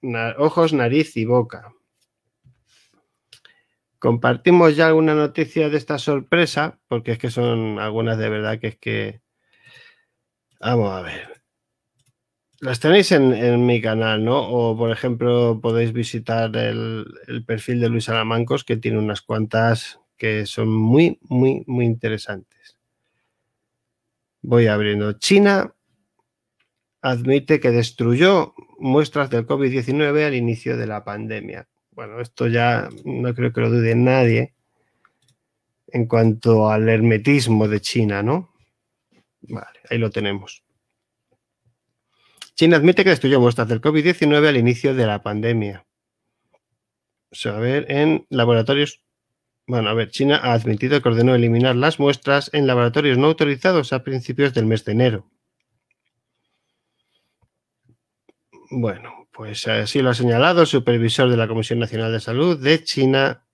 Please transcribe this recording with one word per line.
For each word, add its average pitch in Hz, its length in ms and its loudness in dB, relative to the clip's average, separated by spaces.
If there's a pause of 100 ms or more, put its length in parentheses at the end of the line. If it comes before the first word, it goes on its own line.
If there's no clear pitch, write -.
na-, 117 340 -6
ojos, 156 360 0
nariz 143 440 0
y 113 80 -2
boca. 120 480 -2 (2250)
¿Compartimos 127 760 2
ya 160 120 2
alguna 160 260 2
noticia 151 540 -2
de 147 80 -2
esta 143 220 -6
sorpresa? 151 800 -2 (100)
Porque 117 240 -4
es 113 60 -4
que 120 120 -6
son 113 480 -2
algunas 110 400 -4
de 110 100 -4
verdad 107 300 -4
que 113 80 -8
es 110 120 -8
que... 107 420 -8 (1400)
Vamos 110 320 -2
a 92 100 -10
ver. - 400 -16 (1160)
Las 127 200 -6
tenéis 185 320 4
en, 139 220 4
en 120 300 0
mi 120 160 2
canal, 110 440 -2
¿no? 127 240 0
O, 117 280 -2
por 117 140 -2
ejemplo, 120 720 -2
podéis 117 300 -2
visitar 113 640 -6
el, 113 500 -6 (220)
el 120 160 -10
perfil 117 360 -4
de 117 80 0
Luis 117 200 -4
Alamancos, 117 560 -2
que 117 120 -4
tiene 113 220 -4
unas 107 240 -4
cuantas 113 800 -2 (160)
que 107 280 -4
son 110 240 -4
muy, 113 540 2
muy, 131 460 0
muy 123 160 -2
interesantes. 110 920 -6 (1700)
Voy 120 240 4
abriendo. 104 460 0
China 196 600 2 (1300)
admite 131 600 0
que 131 100 2
destruyó 123 840 2 (260)
muestras 143 500 0
del 117 160 -2
covid 139 240 0
diecinueve 143 540 0
al 147 100 -2
inicio 120 420 -4
de 117 120 -6
la 107 160 -10
pandemia. 104 640 -12 (240)
Bueno, 113 280 -16
esto 120 280 -4
ya 117 400 2 (160)
no 123 300 -6
creo 120 180 -2
que 117 80 -4
lo 117 100 0
dude 113 240 2
nadie 123 600 2 (1300)
en 120 200 -2
cuanto 113 600 2
al 107 200 2
hermetismo 113 800 2
de 104 120 0
China, 104 440 -2
¿no? 160 280 -4 (880)
Vale, - 360 -16 (100)
ahí 120 100 -4
lo 113 120 -2
tenemos. 101 540 -8 (1900)
China 165 220 4
admite 165 280 4
que 190 60 4
destruyó 139 280 2
muestras 120 300 2
del 113 120 -2
covid 151 220 0
diecinueve 151 460 2
al 143 80 2
inicio 123 360 2
de 127 140 0
la 104 160 -4
pandemia. 107 640 -4 (1400)
O - 60 -20
sea, 104 200 -8
a 110 40 -6
ver, 127 280 -2
en 147 420 0
laboratorios. 120 680 0 (680)
Bueno, 113 220 -2
a 110 40 -2
ver, 110 160 -2
China 143 320 2
ha 123 120 0
admitido 117 460 0
que 127 80 0
ordenó 120 280 4
eliminar 120 400 2
las 139 240 0
muestras 139 520 0
en 147 140 0
laboratorios 127 520 2
no 147 140 4
autorizados 151 600 0
a 131 100 -4
principios 131 520 -4
del 113 120 0
mes 110 180 -2
de 104 80 -6
enero. 113 380 0 (3500)
Bueno, 117 600 -8
pues 107 380 -12
así 110 340 0
lo 127 80 4
ha 120 40 2
señalado 123 480 4
el 156 40 6
supervisor 120 640 2
de 123 60 2
la 113 100 0
Comisión 113 320 -4
Nacional 113 320 -4
de 113 100 -4
Salud 147 380 -2
de 151 240 2
China. 135 720 0